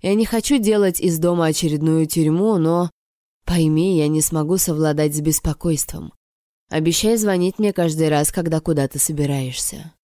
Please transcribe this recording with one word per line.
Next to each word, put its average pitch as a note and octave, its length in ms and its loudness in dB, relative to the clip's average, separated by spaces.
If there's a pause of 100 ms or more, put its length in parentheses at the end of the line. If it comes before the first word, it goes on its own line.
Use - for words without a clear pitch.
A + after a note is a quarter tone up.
Я F#3+ 120 0
не A3 100 2
хочу A#3 340 0
делать G3+ 420 2
из E3 180 0
дома E3+ 280 2
очередную D#3 600 0
тюрьму, E3 500 2
но... E3+ 340 2 (540)
Пойми, E3+ 540 2
я D3+ 100 2
не D#3 140 0
смогу D#3+ 340 -2
совладать D3+ 580 0
с D3+ 60 -4
беспокойством. D#3 920 -4 (580)
Обещай E3+ 460 0
звонить F#3+ 420 0
мне G#3 140 0
каждый D#3+ 360 0
раз, D3+ 240 0
когда E3 280 -2
куда-то C#3+ 380 -2
собираешься. C#3+ 920 -4 (120)